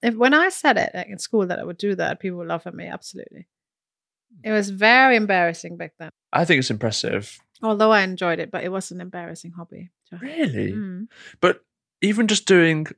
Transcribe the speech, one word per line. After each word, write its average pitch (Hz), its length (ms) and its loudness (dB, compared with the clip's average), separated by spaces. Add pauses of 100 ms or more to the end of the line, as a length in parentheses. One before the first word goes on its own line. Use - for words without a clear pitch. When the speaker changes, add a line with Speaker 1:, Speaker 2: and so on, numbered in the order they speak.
Speaker 1:
If, 226 140 0
when 247 180 4
I 320 160 6
said 285 280 2
it, - 160 0
like, 180 140 -10
in 202 120 -14
school 208 280 0
that 180 120 -4
I - 60 -8
would 175 120 -10
do 202 180 -2
that, 175 260 -2
people 180 180 -6
would 170 80 -10
laugh 165 180 -6
at 175 80 -14
me. 175 140 -14
Absolutely. - 600 -16 (960)
It 220 80 -4
was 208 180 0
very 233 480 6
embarrassing 175 580 0
back 170 240 -14
then. 160 100 -16 (220)
Speaker 2:
I 170 140 2
think 160 140 4
it's 131 120 -2
impressive. 110 680 -6 (220)
Speaker 1:
Although 220 300 2
I 214 120 4
enjoyed 180 360 -4
it, 160 120 -10
but 175 120 -8
it 175 80 -6
was 190 200 -8
an 180 100 -14
embarrassing 175 500 -14
hobby. 175 400 -18 (300)
Speaker 2:
Really? 233 500 -4
Speaker 1:
Mm. 202 360 -10 (340)
Speaker 2:
But - 220 2 (380)
even 214 260 2
just 208 200 0
doing, 160 400 4 (100)